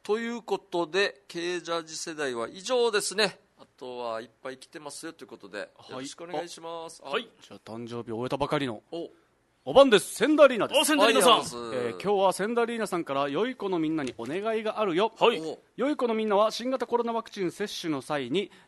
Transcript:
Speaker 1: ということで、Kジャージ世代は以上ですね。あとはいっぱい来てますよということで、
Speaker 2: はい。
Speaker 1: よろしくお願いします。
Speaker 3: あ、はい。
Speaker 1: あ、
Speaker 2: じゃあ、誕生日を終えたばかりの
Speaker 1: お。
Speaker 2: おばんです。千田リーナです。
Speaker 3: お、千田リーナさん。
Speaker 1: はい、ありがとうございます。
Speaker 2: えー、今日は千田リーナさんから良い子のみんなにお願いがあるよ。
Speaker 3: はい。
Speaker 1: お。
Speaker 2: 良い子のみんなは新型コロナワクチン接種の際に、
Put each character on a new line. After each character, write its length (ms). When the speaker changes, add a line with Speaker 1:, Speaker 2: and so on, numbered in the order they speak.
Speaker 1:
と 160
い 120
う 120
こ 160
と 300
で、 400
K 340
ジ 100
ャ 100
ー 20
ジ 120
世 200
代 180
は 160
以 120
上 280
で 120
す 140
ね。 240
あ 40
と 200
は 240
い 40
っ 40
ぱ 100
い 60
来 100
て 120
ま 100
す 160
よ 80
と 100
い 20
う 20
こ 100
と 120
で、 280
Speaker 2:
は 120
い。 20
Speaker 1:
よ 80
ろ 60
し 100
く 80
お 40
願 160
い 60
し 120
ま 280
す。 160
Speaker 3:
あ、 40
は 100
い。 40
Speaker 1:
あ、 200
Speaker 2:
じ 100
ゃ 40
あ、 60
誕 240
生 160
日 80
を 60
終 80
え 40
た 80
ば 100
か 100
り 100
の 140
Speaker 1:
お。 180
Speaker 2:
お 80
ば 100
ん 60
で 100
す。 160
千 220
田 100
リ 80
ー 20
ナ 100
で 60
す。 60
Speaker 3:
お、 60
千 120
田 100
リ 60
ー 40
ナ 40
さ 60
ん。 40
Speaker 1:
は 60
い、 40
あ 20
り 20
が 60
と 60
う 40
ご 80
ざ 80
い 40
ま 20
す。 40
Speaker 2:
え 40
ー、 0
今 80
日 140
は 80
千 220
田 100
リ 120
ー 20
ナ 80
さ 100
ん 60
か 100
ら 160
良 160
い 100
子 140
の 80
み 120
ん 60
な 80
に 140
お 60
願 340
い 60
が 160
あ 60
る 100
よ。 240
Speaker 3:
は 140
い。 80
Speaker 1:
お。 180
Speaker 2:
良 140
い 60
子 120
の 60
み 120
ん 40
な 80
は 140
新 200
型 160
コ 100
ロ 60
ナ 100
ワ 100
ク 60
チ 140
ン 80
接 300
種 100
の 100
際 300
に、 200